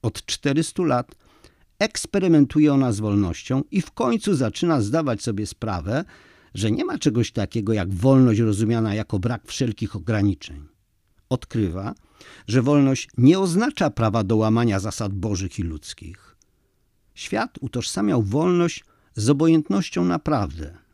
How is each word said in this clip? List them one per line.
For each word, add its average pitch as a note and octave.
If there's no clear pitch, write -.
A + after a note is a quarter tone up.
Od -
czterystu D3+
lat B2+
eksperymentuje D#3
ona C3+
z G2+
wolnością G2+
i F#3+
w -
końcu A3+
zaczyna C3+
zdawać B2
sobie G#2+
sprawę, G#2+
że G#2+
nie C#4+
ma F4+
czegoś A#2
takiego A2
jak G2+
wolność B2
rozumiana A2
jako G#2+
brak A2+
wszelkich A2+
ograniczeń. F#2+
Odkrywa, G2+
że B2
wolność C3+
nie C#3+
oznacza F#3+
prawa A2
do G#2
łamania A2
zasad G2+
bożych F#2+
i F#2+
ludzkich. E2+
Świat -
utożsamiał C#3
wolność E3+
z G#2+
obojętnością E3
na F3
prawdę D#2+